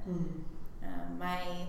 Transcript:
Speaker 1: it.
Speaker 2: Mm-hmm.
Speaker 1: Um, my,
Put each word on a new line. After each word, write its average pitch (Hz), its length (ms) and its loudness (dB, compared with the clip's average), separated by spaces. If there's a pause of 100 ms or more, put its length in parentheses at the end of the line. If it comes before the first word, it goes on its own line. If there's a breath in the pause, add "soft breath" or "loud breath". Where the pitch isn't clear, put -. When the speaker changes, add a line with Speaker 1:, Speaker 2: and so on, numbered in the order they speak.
Speaker 1:
it. 185 60 0
Speaker 2:
Mm-hmm. - 760 0
Speaker 1:
Um, 175 360 0
my, 180 180 2 (300)